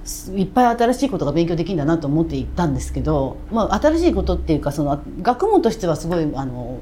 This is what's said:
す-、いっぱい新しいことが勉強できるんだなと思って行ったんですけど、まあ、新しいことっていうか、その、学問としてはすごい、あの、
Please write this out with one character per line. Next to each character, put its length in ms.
す-、 340
い 60
っ 60
ぱ 240
い 40
新 180
し 100
い 40
こ 100
と 60
が 60
勉 160
強 80
で 100
き 40
る 60
ん 40
だ 60
な 140
と 100
思 140
っ 20
て 120
行 80
っ 60
た 160
ん 80
で 60
す 120
け 80
ど、 360
ま 200
あ、 80
新 180
し 100
い 40
こ 120
と 100
っ 40
て 140
い 40
う 40
か、 120
そ 100
の、 180
学 240
問 160
と 80
し 60
て 100
は 80
す 140
ご 120
い、 140
あ 100
の、 380